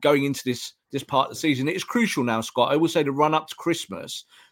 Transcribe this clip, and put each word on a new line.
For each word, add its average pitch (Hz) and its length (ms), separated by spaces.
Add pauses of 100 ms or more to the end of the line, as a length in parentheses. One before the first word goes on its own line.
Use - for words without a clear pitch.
going 143 240
into 139 200
this, - 280 (200)
this 135 120
part 135 240
of - 60
the - 60
season, 139 280
it 135 80
is 180 80
crucial 214 400
now, 113 160
Scott. 123 320
I 147 40
will 160 120
say 160 140
the 139 100
run 151 220
up 156 140
to - 80
Christmas - 680 (260)